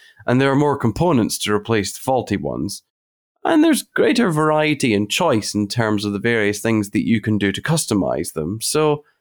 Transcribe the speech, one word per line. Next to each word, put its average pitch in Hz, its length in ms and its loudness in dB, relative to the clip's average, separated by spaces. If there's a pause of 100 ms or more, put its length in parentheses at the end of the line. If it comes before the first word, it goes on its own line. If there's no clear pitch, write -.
(260)
and 123 140 2
there 139 100 2
are 135 60 2
more 147 220 2
components 120 600 0
to 104 140 -2
replace 104 400 -2
the - 80 -12
faulty 120 360 -2
ones. 71 460 -6 (640)
And 330 160 4
there's 320 200 2
greater 226 480 0
variety 151 640 2
and 104 160 0
choice - 440 0
in 101 140 -2
terms 107 380 0
of 101 80 -2
the 101 40 -2
various 107 420 0
things 110 300 0
that - 160 -2
you 110 140 2
can 110 160 0
do 98 160 0
to 101 80 -6
customize 90 720 -2
them, 85 300 -6
so 151 420 0 (160)